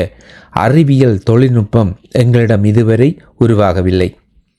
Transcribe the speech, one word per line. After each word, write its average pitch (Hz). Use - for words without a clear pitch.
அறிவியல் 131
தொழில்நுட்பம் 117
எங்களிடம் 117
இதுவரை 113
உருவாகவில்லை. 92